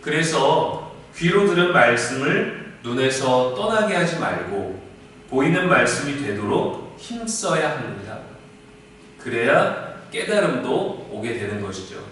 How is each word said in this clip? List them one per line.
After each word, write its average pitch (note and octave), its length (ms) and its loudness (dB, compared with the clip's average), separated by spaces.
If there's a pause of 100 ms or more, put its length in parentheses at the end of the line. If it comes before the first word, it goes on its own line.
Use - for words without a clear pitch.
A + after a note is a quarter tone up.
그래서 - 880 2 (240)
귀로 G3+ 300 4
들은 F3 260 4
말씀을 C3 960 2 (140)
눈에서 B2+ 720 2
떠나게 G#3+ 420 2
하지 E3 220 0
말고 - 640 -4 (480)
보이는 E3 400 2
말씀이 C#3 540 2
되도록 - 760 -2
힘써야 F#3+ 720 -4
합니다. G#2 460 -10 (1000)
그래야 - 760 0 (160)
깨달음도 - 1000 -2
오게 A2 280 -6
되는 G2+ 220 -6
것이죠. F#2 360 -10 (160)